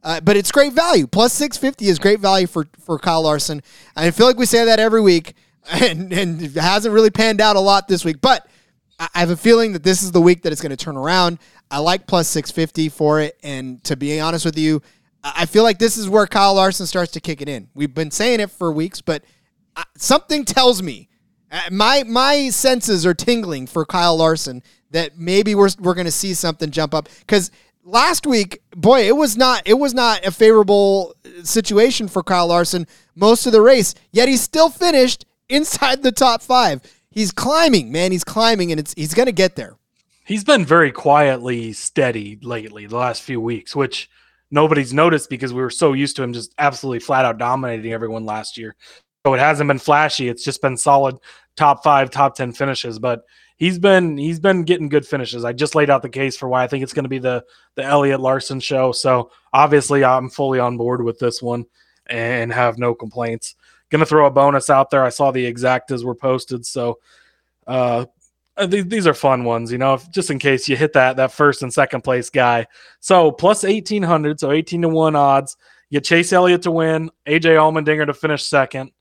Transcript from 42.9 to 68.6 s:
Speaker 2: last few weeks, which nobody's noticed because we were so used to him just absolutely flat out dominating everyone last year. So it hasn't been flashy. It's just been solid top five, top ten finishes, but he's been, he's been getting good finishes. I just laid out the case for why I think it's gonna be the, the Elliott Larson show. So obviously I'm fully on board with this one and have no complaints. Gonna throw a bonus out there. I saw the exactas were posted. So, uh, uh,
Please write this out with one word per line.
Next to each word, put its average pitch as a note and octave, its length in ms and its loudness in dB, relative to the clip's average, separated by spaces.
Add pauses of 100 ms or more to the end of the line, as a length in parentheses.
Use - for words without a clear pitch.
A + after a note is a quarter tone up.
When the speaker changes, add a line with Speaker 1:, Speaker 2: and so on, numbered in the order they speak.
Speaker 2:
last A#2+ 280 -4
few A#2+ 180 -6
weeks, A2+ 340 -8
which C3+ 340 -6 (420)
nobody's D3 420 2
noticed D#3 360 2
because B2+ 240 -8
we B2+ 80 -6
were B2+ 80 -4
so D3 220 0
used C#3 240 -2
to C3+ 80 -6
him B2 80 -6
just A#2 260 -12
absolutely C3+ 420 -2
flat C3 260 0
out A2+ 120 -2
dominating A#2+ 540 -6
everyone A2+ 340 -8
last G#2+ 320 -10
year. A2 180 -16 (500)
So C3+ 80 2
it B2+ 60 0
hasn't D3 280 2
been C#3 120 0
flashy. D3 500 0
It's A#2+ 160 -10
just - 160 -6
been C3 160 -2
solid C#3 400 2 (400)
top C#3+ 260 2
five, C#3 260 2
top C#3 260 -2
ten B2 180 -8
finishes, B2 460 -8
but A#2+ 240 -4 (340)
he's F3 200 -2
been, F3+ 400 2
he's D#3+ 220 -6
been F#3 240 0
getting D#3+ 240 0
good C#3+ 180 0
finishes. B2 380 -8
I A#2+ 80 -4
just C#3 240 -4
laid D3 140 2
out C3+ 120 2
the C3 80 -12
case C3+ 280 -6
for C3 100 -10
why B2+ 160 0
I B2 40 -2
think C3+ 160 -6
it's C3 100 -12
gonna C#3 160 -6
be C3+ 100 -6
the, B2 240 -4 (320)
the C3+ 80 -8
Elliott C#3 380 2
Larson C3 400 -2
show. C3 320 0
So B2+ 360 0 (220)
obviously C#3+ 540 4
I'm B2+ 240 2
fully C3+ 300 -4
on B2 180 -2
board A#2+ 260 -4
with A#2 160 -6
this A#2+ 220 -4
one A#2+ 240 -6 (420)
and A#2 460 -4
have A#2+ 240 0
no A#2+ 180 -2
complaints. A#2 600 -10 (340)
Gonna D#3 160 2
throw D3+ 200 4
a C#3 60 4
bonus C#3 380 2
out C3+ 200 4
there. C#3 140 2
I B2+ 60 2
saw C#3 220 0
the B2 200 -4
exactas B2 540 -4
were B2 100 -6
posted. B2+ 500 -6
So, A#2+ 340 -6 (680)
uh, B2 380 -2 (500)
uh, G3+ 120 -2